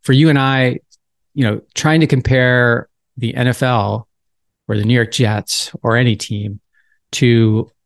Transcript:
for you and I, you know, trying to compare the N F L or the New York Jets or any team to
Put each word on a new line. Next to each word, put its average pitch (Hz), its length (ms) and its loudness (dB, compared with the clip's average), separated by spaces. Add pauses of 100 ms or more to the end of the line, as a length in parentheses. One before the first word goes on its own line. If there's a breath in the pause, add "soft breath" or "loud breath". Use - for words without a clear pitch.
for - 100 0
you 147 160 6
and 147 100 4
I, 131 420 0 (540)
you 139 100 0
know, 107 180 -2 (120)
trying 156 260 2
to 156 60 4
compare 123 800 0 (280)
the 117 180 -6
N 127 140 -2
F 123 140 -2
L 113 440 -2 (640)
or 107 80 -4
the 104 80 -2
New 113 100 2
York 117 160 0
Jets - 640 -4 (100)
or 113 140 0
any 120 180 2
team 104 460 -8 (520)
to 113 580 2 (140)